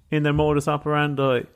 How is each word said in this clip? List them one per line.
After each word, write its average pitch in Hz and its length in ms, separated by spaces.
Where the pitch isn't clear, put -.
in 151 140
their 147 80
modus 147 340
operandi. 147 760